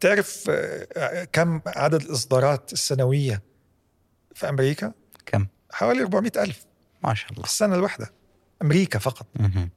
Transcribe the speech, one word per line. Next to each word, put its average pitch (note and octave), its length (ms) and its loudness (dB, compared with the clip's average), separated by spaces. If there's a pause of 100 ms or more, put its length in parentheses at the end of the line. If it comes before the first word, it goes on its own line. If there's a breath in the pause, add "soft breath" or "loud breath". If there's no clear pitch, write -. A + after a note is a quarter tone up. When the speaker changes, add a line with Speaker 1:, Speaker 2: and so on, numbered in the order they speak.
Speaker 1:
تعرف، G3+ 500 2
آه، - 760 -4
كم D#3+ 420 2
عدد D3+ 360 0
الإصدارات C3 680 0
السنوية C3 720 0 (920)
في - 140 -6
أمريكا؟ D3 440 0 (340)
Speaker 2:
كم؟ G2+ 200 0 (260)
Speaker 1:
حوالي B3 300 0
أربعمية G3+ 340 0
ألف. G3+ 300 -2 (380)
Speaker 2:
ما A#2 100 0
شاء - 180 -8
الله. C#3 120 -12
Speaker 1:
السنة G#3 300 0
الواحدة. - 380 -2 (500)
أمريكا D#3+ 360 4
فقط. - 360 -4
Speaker 2:
مهم. F#2 420 0